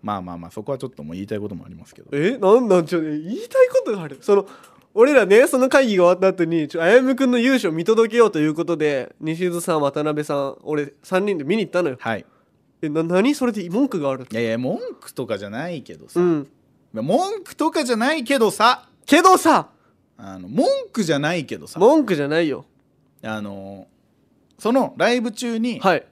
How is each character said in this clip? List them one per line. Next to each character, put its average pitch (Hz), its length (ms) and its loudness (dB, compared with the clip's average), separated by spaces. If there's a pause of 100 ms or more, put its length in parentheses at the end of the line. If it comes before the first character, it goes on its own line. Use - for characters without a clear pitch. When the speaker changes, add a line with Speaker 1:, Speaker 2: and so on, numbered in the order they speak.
Speaker 1:
ま 104 140 -6
あ 95 60 -8
ま 87 100 -12
あ 85 60 -12
ま 85 100 -16
あ、 - 20 -20
そ - 120 -14
こ 143 100 -8
は 135 60 -8
ち - 60 -12
ょ - 40 -8
っ - 40 -14
と - 100 -20
も 76 100 -14
う - 20 -12
言 95 100 -10
い - 20 -20
た 107 80 -8
い 104 60 -6
こ 104 80 -10
と 101 60 -12
も 82 120 -14
あ - 20 -20
り 92 60 -20
ま 82 100 -20
す - 100 -20
け - 60 -20
ど。 - 120 -20
Speaker 2:
え、 185 260 -2
な 202 200 6
ん 247 100 0
な 185 120 4
ん、 165 60 -4
ち 175 100 -4
ょ、 165 60 -2
言 156 80 -6
い 160 280 -8 (120)
た 523 120 4
い 508 60 4
こ 508 160 0
と 440 80 -4
が 392 100 -6
あ 156 60 -10
る。 139 140 -16
そ 202 120 2
の、 196 120 2 (480)
俺 254 180 6
ら 240 140 6
ね、 220 200 6
そ 277 120 0
の 254 100 2
会 269 200 4
議 202 100 0
が 175 60 6
終 170 40 8 (140)
わ 190 80 4
っ 185 40 -2
た 180 80 -2
後 165 40 0
に、 160 220 -2
ち 165 100 -8
ょ、 165 40 -2
あ 170 60 2
や 240 140 8
む 262 120 0
く 269 120 0
ん 247 40 2
の 247 80 2
勇 254 200 2
姿 190 160 -2
を - 20 -4
見 165 80 -4
届 220 260 2
け 214 60 -4
よ 233 120 6
う - 20 0
と 160 80 -4
い 151 80 2
う 156 80 0
こ 165 100 -2
と 165 140 -4
で、 143 420 -2
西 160 300 -4
津 170 100 -6
さ 165 140 -2
ん、 151 80 0
渡 143 200 -2
辺 147 220 -2
さ 147 120 -4
ん、 139 260 -6
俺、 147 400 -6
三 185 240 -2
人 202 100 -2
で 143 80 -8
見 156 120 0
に 220 80 -2
行 - 40 -14
っ - 20 -18
た 180 120 -2
の 156 80 -2
よ。 123 100 -10
Speaker 1:
は 113 160 -4
い。 92 80 -12 (560)
Speaker 2:
え、 160 80 -6
な、 156 140 -2
何？ 185 320 0
そ 277 100 -6
れ 240 80 0
で 196 160 -8
文 240 200 0
句 185 120 -4
が 139 80 -2
あ 135 80 -4
る？ 123 140 -14
Speaker 1:
い - 40 -14
や 113 60 -2
い 120 40 0
や、 113 120 -2
文 127 220 -4 (200)
句 - 140 -20
と 123 140 -8
か 104 100 -4
じ 98 80 -10
ゃ 101 60 -12
な 131 180 -10
い 160 140 -12
け 87 120 -18
ど 78 140 -20
さ。 - 100 -6
Speaker 2:
う 175 40 2
ん。 160 260 0 (460)
Speaker 1:
い - 20 -8
や、 110 60 -6
文 359 420 -2
句 - 100 -20
と 294 160 -2
か 311 140 -2
じ 247 80 -4
ゃ 226 40 -2
な 254 180 -2
い 302 100 -6
け 277 140 0
ど 220 120 2
さ。 240 380 0 (160)
Speaker 2:
け 311 160 6
ど 370 160 8
さ。 277 320 2 (480)
Speaker 1:
あ 98 220 -18
の、 92 100 -16
文 170 180 0 (260)
句 226 120 -4
じ 160 80 0
ゃ 143 60 0
な 139 160 -2
い - 100 -6
け 107 140 -10
ど 73 80 -18
さ。 - 120 -16
Speaker 2:
文 254 280 6
句 202 80 0
じ 147 80 -2
ゃ 143 60 -4
な 156 120 0
い 165 80 0
よ。 135 160 -6 (580)
Speaker 1:
あ 110 200 -8
の、 98 440 -16 (720)
そ 226 140 -4
の 247 240 0
ラ 196 160 0
イ 247 80 0
ブ 233 100 -6
中 233 280 -6
に、 226 220 -4
Speaker 2:
は 185 160 2
い。 - 160 -6